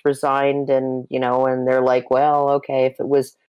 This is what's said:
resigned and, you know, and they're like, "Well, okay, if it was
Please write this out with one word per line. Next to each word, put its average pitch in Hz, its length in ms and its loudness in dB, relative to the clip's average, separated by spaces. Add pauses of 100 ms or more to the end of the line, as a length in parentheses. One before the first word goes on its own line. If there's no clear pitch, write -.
resigned 139 640 0
and, 131 400 -2
you 131 100 -4
know, 127 260 0
and 127 220 -2
they're 127 140 2
like, 127 280 0
"Well, 143 400 2
okay, 139 360 0
if 131 120 -4
it 143 120 -6
was 139 260 0 (160)